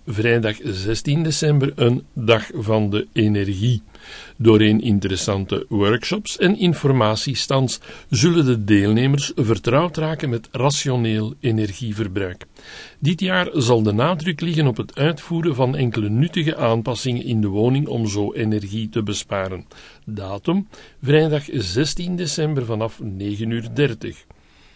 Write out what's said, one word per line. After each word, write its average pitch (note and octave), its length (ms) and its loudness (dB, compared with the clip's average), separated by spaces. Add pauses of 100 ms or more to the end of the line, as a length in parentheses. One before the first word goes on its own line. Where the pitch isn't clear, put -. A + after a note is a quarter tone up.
vrijdag A2 560 2
zestien A2 600 -2
december D3 520 2
een B2+ 380 2
dag A2+ 420 2
van G#2+ 360 0
de G#2 220 -2
energie. G#2 680 0 (540)
Doorheen A2 440 6
interessante G2 880 -2
workshops A2+ 680 0
en G3+ 200 2
informatiestands C3+ 1200 0 (300)
zullen E3 340 4
de A#2+ 200 2
deelnemers A2 680 2
vertrouwd B2+ 600 0
raken D#3 320 -4
met A#2 240 -4
rationeel A#2+ 880 0
energieverbruik. G#2 1040 -4 (520)
Dit D#3+ 220 0
jaar F#3 320 0
zal A#2+ 300 4
de G#2+ 100 2
nadruk D#3 480 0
liggen D#3+ 260 0
op A#2+ 100 2
het - 180 -10
uitvoeren D#3+ 600 -2
van C3 220 0
enkele A#2 320 0
nuttige D3+ 480 0
aanpassingen A#2+ 680 -2
in A#2 160 0
de G#2 80 2
woning B2 380 2
om A#2 200 -2
zo G#2 260 -2
energie G#2+ 560 -4
te A2+ 140 -4
besparen. G2 640 -6 (400)
Datum: G2+ 640 -4 (340)
vrijdag D3 500 2
zestien C#3+ 640 -2
december D3+ 480 -4
vanaf A2+ 360 -4
negen G#2 500 -6
uur A#2 240 -6
dertig. C#3 500 -2 (520)